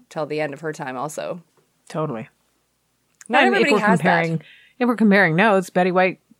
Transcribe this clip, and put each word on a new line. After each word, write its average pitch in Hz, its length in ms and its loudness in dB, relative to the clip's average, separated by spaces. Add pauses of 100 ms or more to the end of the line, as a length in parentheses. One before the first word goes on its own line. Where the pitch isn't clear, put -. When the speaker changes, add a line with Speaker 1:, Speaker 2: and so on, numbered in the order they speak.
Speaker 1:
till 156 160 -8
the 151 160 -6
end 151 120 -6
of 139 80 -16
her 156 120 -8
time 131 240 -12
also. 143 440 -10 (460)
Speaker 2:
Totally. 147 400 -8 (1000)
Speaker 1:
Not 262 140 4
Speaker 2:
And 381 100 4
if 403 80 2
Speaker 1:
everybody 285 120 2
Speaker 2:
we're 208 140 0
Speaker 1:
has 214 120 2
that. - 40 -4 (200)
Speaker 2:
comparing, 165 180 -4 (380)
if 240 80 0
we're 247 80 0
comparing 196 400 4
notes, 190 340 2
Betty 185 220 0
White 185 280 0 (200)